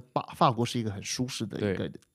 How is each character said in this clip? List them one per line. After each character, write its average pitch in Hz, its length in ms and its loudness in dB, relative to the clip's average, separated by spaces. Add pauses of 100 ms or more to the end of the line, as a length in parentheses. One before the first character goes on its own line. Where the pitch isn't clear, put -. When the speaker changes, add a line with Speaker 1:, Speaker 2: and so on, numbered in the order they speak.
(120)
Speaker 1:
法-， - 240 -2
法 156 160 6
国 117 140 2
是 120 140 -2
一 113 40 0
个 110 60 -2
很 98 140 -6
舒 127 240 -2
适 - 180 -4
的 - 120 -6
一 - 40 -2 (160)
个 92 100 -2
Speaker 2:
对。 - 40 -8 (240)